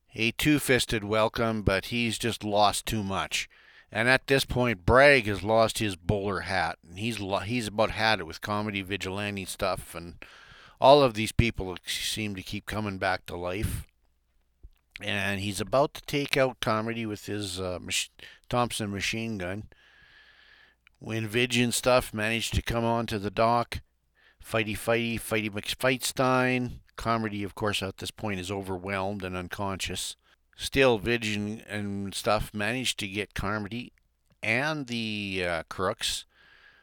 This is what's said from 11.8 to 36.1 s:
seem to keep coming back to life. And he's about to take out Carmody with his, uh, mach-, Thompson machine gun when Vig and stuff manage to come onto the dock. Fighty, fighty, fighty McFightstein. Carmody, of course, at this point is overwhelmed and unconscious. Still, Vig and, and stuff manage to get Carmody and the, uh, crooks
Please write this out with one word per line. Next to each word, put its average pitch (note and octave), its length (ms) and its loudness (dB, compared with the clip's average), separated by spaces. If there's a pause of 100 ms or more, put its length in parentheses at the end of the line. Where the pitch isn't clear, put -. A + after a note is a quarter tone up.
seem - 500 -4
to F#2 60 -12
keep - 240 -8
coming G2+ 320 -4
back F#2 280 0
to F2 100 -8
life. F2 500 -4 (1160)
And G2+ 400 -2
he's G2+ 200 -2
about C3 340 2
to - 80 -14
take C#3+ 340 -2
out C3 240 2
Carmody A2+ 460 -2
with G#2 200 -8
his, G2+ 320 -6
uh, F2+ 220 -4
mach-, - 300 -4 (400)
Thompson A#2 400 0
machine A2 480 -4
gun F#2+ 300 -8 (1300)
when A2 280 -4
Vig A#2 300 0
and A#2+ 160 4
stuff B2+ 400 4
manage A2 380 -2
to - 100 0
come A#2 240 -2
onto A#2 340 0
the G2 120 -4
dock. A#2 500 2 (640)
Fighty, G#2+ 320 0
fighty, A#2 440 0
fighty A2 300 -2
McFightstein. B2+ 1300 0 (160)
Carmody, A2 480 0
of F#2 100 -8
course, G#2 280 0
at F#2+ 160 -8
this G2 120 -10
point G2+ 300 -6
is F2+ 100 -8
overwhelmed F#2+ 720 -4
and F#2 140 -6
unconscious. F#2 800 -6 (400)
Still, C3 420 4
Vig A#2 280 0
and, G#2 420 -2
and G2+ 440 -4
stuff - 400 0
manage A2 440 -2
to G#2+ 100 -6
get G2 280 -6
Carmody G#2 580 -4 (500)
and C3+ 460 0
the, G#2 580 -4
uh, E2+ 220 -2
crooks - 560 -4 (580)